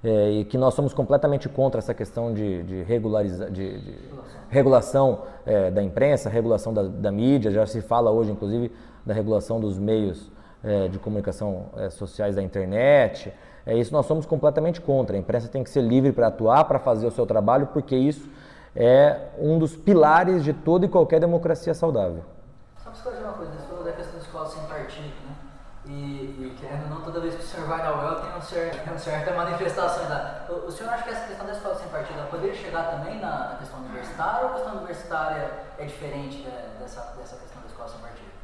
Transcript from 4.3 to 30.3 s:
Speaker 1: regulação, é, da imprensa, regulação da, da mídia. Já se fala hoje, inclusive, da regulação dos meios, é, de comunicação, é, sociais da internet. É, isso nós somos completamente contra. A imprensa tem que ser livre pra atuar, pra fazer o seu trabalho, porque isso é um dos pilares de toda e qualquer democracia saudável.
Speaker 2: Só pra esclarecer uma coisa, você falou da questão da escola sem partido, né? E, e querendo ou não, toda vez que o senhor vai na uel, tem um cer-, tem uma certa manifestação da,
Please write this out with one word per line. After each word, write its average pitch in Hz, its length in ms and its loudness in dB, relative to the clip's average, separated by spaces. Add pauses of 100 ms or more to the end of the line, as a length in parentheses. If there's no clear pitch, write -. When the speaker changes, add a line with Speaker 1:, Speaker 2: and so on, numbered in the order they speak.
Speaker 1:
regulação, 131 720 6 (220)
é, 95 280 4
da 101 100 2
imprensa, 120 480 2
regulação 113 420 0
da, 104 120 2
da 98 260 -2
mídia. 110 400 2
Já 107 160 4
se 110 140 -4
fala 117 320 2
hoje, 110 180 4
inclusive, 110 420 -2 (320)
da 107 80 -4
regulação 110 460 0
dos 104 180 -2
meios, 101 540 0 (320)
é, 101 240 0
de 95 140 -4
comunicação, 101 640 -4 (100)
é, 101 140 -4
sociais 104 460 -4
da 101 60 0
internet. 104 880 2 (340)
É, 113 100 0
isso 117 160 0
nós 147 140 2
somos 156 180 0
completamente 156 560 2
contra. 131 360 2
A - 20 0
imprensa 113 300 -2
tem 131 160 -4
que - 60 -12
ser 135 120 2
livre 127 300 6
pra 113 160 4
atuar, 113 360 6
pra 139 140 2
fazer 117 300 2
o - 20 2
seu 117 160 0
trabalho, 113 460 4
porque 135 240 0
isso 143 340 2 (440)
é 135 420 8 (200)
um 156 220 2
dos 160 160 2
pilares 175 680 6
de 151 80 2
toda 175 340 4
e - 20 2
qualquer 165 300 6
democracia 165 560 2
saudável. 101 480 0 (560)
Speaker 2:
Só - 120 -16
pra - 20 -16
esclarecer 233 340 -10
uma 196 80 -8
coisa, 156 180 -10
você 147 140 -14
falou 175 180 -12
da 170 80 -6
questão 170 220 -10
da 170 60 -12
escola 160 260 -10
sem 156 160 -10
partido, 151 460 -10 (180)
né? 139 80 -12 (520)
E, 143 40 -14
e 139 680 -10
querendo 147 240 -10
ou 151 60 -8
não, 151 100 -10
toda 165 180 -8
vez 165 160 -6
que - 80 -8
o - 20 -8
senhor 165 220 -10
vai 160 160 -4
na 156 80 -2
uel, 151 300 -4
tem - 180 -10
um - 20 -8
cer-, 165 300 -4 (140)
tem - 80 -8
uma - 60 -8
certa 156 360 -4
manifestação 170 760 -2
da, - 400 -6